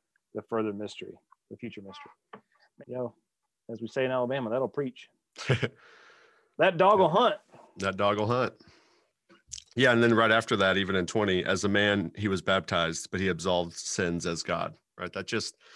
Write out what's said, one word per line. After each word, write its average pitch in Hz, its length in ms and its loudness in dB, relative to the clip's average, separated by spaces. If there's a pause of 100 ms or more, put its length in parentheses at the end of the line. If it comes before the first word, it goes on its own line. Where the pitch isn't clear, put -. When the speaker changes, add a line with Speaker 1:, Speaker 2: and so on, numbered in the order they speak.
(340)
Speaker 1:
the 110 80 -8
further 110 300 -4
mystery, 98 400 -12 (380)
the 95 60 -16
future 104 260 -14
mystery." - 280 -20 (800)
Yo, 123 260 -8 (560)
as 113 100 -10
we 117 60 -8
say 131 180 -4
in 127 60 -2
Alabama, 127 400 -2
that'll 117 180 -2
preach. - 400 -8 (400)
Speaker 2:
<laughs> 123 120 0 (1000)
Speaker 1:
That 170 200 4
dog 196 220 8
will 175 80 6
Speaker 2:
Yeah. 151 120 -4
Speaker 1:
hunt. 208 140 4 (440)
Speaker 2:
That 95 200 -2
dog 101 200 2
will 107 100 2
hunt. 120 260 0 (1200)
Yeah, 127 180 4
and 117 100 4
then 117 120 6
right 110 160 6
after 110 260 2
that, 95 220 4
even 95 180 0
in 90 100 0
twenty, 98 380 0
"As 98 200 -2
a 104 40 2
man, 101 480 0
he 104 120 -4
was 95 120 -2
baptized, 85 680 -2
but 95 100 -4
he 95 80 0
absolved 87 480 -2
sins 87 500 -4
as 85 160 -4
God," 85 360 -6 (180)
right? 90 160 -10
That 98 140 -8
just, - 300 -6 (200)